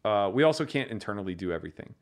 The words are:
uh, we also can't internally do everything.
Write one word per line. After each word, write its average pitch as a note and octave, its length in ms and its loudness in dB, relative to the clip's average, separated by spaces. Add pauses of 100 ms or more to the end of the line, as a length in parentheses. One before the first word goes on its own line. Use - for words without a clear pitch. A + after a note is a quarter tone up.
uh, G2+ 280 4
we C3 100 4
also D#3 220 4
can't C3+ 240 -2
internally G2+ 460 -6
do F2+ 160 -4
everything. E2 500 -8